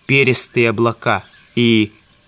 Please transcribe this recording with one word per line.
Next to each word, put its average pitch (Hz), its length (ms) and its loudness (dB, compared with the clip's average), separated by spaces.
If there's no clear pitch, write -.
перистые 127 640 0
облака, 113 540 -4
и 110 380 0